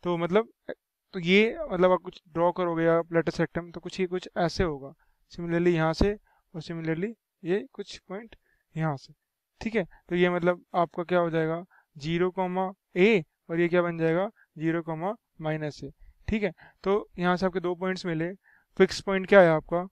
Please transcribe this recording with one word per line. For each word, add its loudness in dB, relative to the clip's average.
तो -2
मतलब, 2
तो -8
ये 2
मतलब 4
आप 2
कुछ -16
ड्रॉ 2
करोगे -2
आप 2
लेटर 0
सेक्टम, -4
तो -14
कुछ -12
ये 0
कुछ -6
ऐसे 0
होगा। -6
Similarly 0
यहाँ 2
से 2
और -16
similarly -6
ये -2
कुछ -14
पॉइंट -16
यहाँ -2
से, -20
ठीक -6
है। 2
तो -2
ये 4
मतलब 0
आपका 0
क्या 2
हो 0
जाएगा, -2
ज़ीरो 0
कॉमा -4
ए 4
और -2
ये 2
क्या 4
बन -2
जाएगा, 0
ज़ीरो -2
कॉमा -6
माइनस -6
ए, -12
ठीक 0
है। -2
तो 2
यहाँ 2
से -2
आपके -2
दो -4
पॉइंट्स -6
मिले, -4
फिक्स 4
पॉइंट -4
क्या 10
आया 8
आपका -4